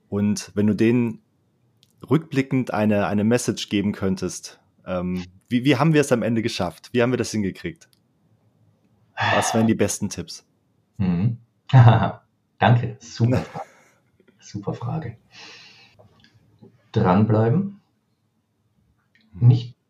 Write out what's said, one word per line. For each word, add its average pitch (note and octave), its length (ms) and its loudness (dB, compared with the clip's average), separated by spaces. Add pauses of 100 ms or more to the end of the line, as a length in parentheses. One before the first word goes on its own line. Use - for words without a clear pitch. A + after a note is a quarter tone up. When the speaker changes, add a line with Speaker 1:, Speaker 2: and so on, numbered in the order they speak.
Speaker 1:
Und G2+ 460 -2
wenn G#2 100 0
du G#2+ 100 2
denen A#2 460 0 (880)
rückblickend C3+ 640 -2
eine, G#2 320 0
eine G#2 180 -2
Message A2+ 460 -2
geben G2+ 220 -2
könntest, F#2+ 680 -6 (280)
ähm, F2+ 360 -6 (240)
wie, A#2+ 160 -2
wie C3+ 140 2
haben D#3 160 2
wir D3 80 4
es C3+ 100 0
am A#2 120 0
Ende A2+ 180 -2
geschafft? F#2+ 500 -6
Wie A#2+ 120 2
haben B2 80 0
wir B2 60 -2
das A#2 140 -4
hingekriegt? F#2 560 -6 (1500)
Was - 180 -2
wären A2+ 140 2
die A2 80 2
besten G2+ 340 -2
Tipps? - 340 -14 (540)
Speaker 2:
Mhm. F#2+ 400 0 (340)
<laughs> - 0 - (880)
Danke, A#2+ 400 2
super A#2+ 380 -2
Speaker 1:
<laughs> - 140 -6
Speaker 2:
Frage. - 140 -14 (720)
Super - 340 -10
Frage. D#3+ 440 -8 (1700)
Dranbleiben. A2 880 2 (1500)
Speaker 1:
Mhm. G#2+ 140 4
Speaker 2:
Nicht - 280 4 (140)